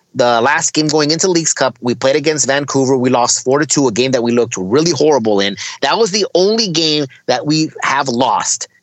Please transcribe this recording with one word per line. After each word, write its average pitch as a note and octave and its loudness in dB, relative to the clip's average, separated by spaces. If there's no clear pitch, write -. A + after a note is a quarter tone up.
The A#2+ 4
last D3 0
game D#3 0
going D3 0
into E3 -2
Leagues E3+ 0
Cup, B2+ -2
we A#2+ -2
played C3+ 0
against D3+ 0
Vancouver. C3+ 0
We B2+ 0
lost B2 0
four C3+ 2
to D#3 0
two, C#3 2
a A#2+ 0
game B2+ 0
that B2 0
we A#2 0
looked A#2 0
really B2 0
horrible C3 2
in. G2 -2
That D3+ 0
was G#3+ 2
the G3 -2
only G#3 0
game D#3 0
that B2 -2
we D#3 0
have C#3 -2
lost A#2 -2